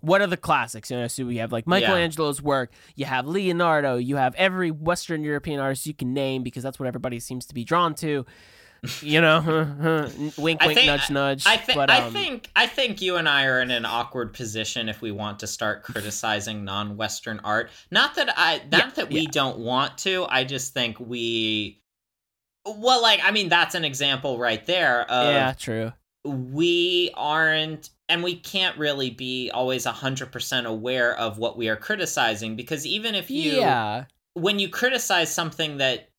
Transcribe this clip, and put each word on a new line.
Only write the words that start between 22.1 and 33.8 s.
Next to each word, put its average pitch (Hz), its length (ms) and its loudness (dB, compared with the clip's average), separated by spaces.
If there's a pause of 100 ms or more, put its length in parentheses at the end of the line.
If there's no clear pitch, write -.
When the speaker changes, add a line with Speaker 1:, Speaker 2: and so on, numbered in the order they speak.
Speaker 2:
well, 233 380 2
like, 214 200 6
I 190 60 6
mean, 208 200 0
that's 170 260 4
an 165 100 -2
example 135 540 -2
right 120 260 0
there 156 360 2 (100)
of 123 200 4
Speaker 1:
Yeah, 131 220 2
true. 113 400 -4 (320)
Speaker 2:
we 170 880 0
aren't, 156 800 0 (180)
and 170 140 0
we 175 120 -2
can't 185 440 -4
really 139 320 -2
be 127 420 -6
always 127 320 -2
a 127 60 -2
hundred 131 400 -6
percent 123 340 -4
aware 120 500 0
of 110 220 -4
what 113 180 -2
we 113 140 -2
are 110 60 2
criticizing, 117 800 -2
because 135 320 -6
even 214 260 -4
if 190 160 -4
you, 294 300 -2
Speaker 1:
Yeah. 123 460 2 (280)